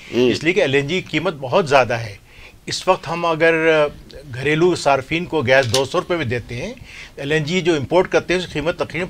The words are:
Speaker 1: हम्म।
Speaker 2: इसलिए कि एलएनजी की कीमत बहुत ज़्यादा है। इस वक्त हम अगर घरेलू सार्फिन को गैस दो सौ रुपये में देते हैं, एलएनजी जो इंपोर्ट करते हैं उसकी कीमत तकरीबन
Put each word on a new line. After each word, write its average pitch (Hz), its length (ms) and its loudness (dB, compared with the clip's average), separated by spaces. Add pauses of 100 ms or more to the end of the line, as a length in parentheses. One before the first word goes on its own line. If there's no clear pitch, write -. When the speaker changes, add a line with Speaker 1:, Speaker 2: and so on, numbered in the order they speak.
(140)
Speaker 1:
हम्म। 120 160 4
Speaker 2:
इसलिए 151 240 0
कि 208 60 2
एलएनजी 143 400 0
की - 100 -12
कीमत 160 240 -2
बहुत 139 340 -2
ज़्यादा 123 280 4
है। 110 220 -10 (500)
इस - 200 -8
वक्त 185 200 0
हम 170 160 -6
अगर 160 680 2 (380)
घरेलू 151 460 2
सार्फिन 143 480 0
को 156 180 -4
गैस 131 240 4
दो 131 180 2
सौ 165 140 -2
रुपये 175 200 -4
में 147 100 -4
देते 120 260 -6
हैं, 175 200 -10 (440)
एलएनजी 156 420 -2
जो 165 160 2
इंपोर्ट 160 300 2
करते 170 280 0
हैं 185 60 0
उसकी 160 120 -10
कीमत 156 300 -4
तकरीबन 165 280 -6